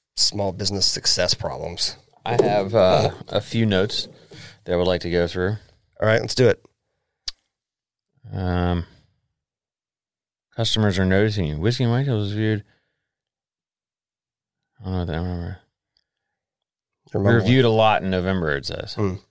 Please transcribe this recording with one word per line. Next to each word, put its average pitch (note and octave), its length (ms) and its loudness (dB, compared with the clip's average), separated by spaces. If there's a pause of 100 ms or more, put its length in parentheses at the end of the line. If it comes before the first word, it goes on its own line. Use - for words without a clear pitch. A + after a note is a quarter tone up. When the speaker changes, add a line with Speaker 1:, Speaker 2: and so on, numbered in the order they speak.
(160)
Speaker 1:
small G2+ 360 -2
business G2 320 -4
success - 480 0
problems. - 640 -6 (300)
Speaker 2:
I A#2+ 160 2
have, G2+ 320 0
uh, F#2 360 4 (180)
a G#2 120 -2
few A2+ 240 -2
notes G2+ 440 0 (560)
that F2+ 100 -2
I - 20 2
would F2+ 120 2
like F2+ 140 0
to F2 80 -6
go F2 160 2
through. F#2 300 -2 (440)
Speaker 1:
All G#2 60 0
right, A2 140 4
let's A2 140 -6
do B2 140 4
it. - 140 0 (1700)
Speaker 2:
Um, F2+ 520 -2 (1700)
customers G#2+ 440 0
are F#2+ 80 2
noticing G2+ 400 2
you. D2 120 -4
Whiskey A#2+ 260 0
and A#2 80 2
White C3 140 0
Tails G#2+ 220 -2
is G2 40 -6
viewed. G#2+ 320 -2 (2250)
I G2 40 -16
don't F#2 80 -6
know F#2 80 -2
what F2 60 -4
that, E2+ 80 -6
I D2+ 40 -4
don't F2 80 -4
remember. F2 320 -8 (1600)
Speaker 1:
Remember G#2 240 4
Speaker 2:
Reviewed A#2+ 260 4
Speaker 1:
what? A2+ 60 4
Speaker 2:
a - 20 2
lot A2 300 4
in F#2+ 80 -2
November, F2+ 460 0
it C#2+ 100 -8
says. - 280 -10
Speaker 1:
Hmm. G2 200 -2 (160)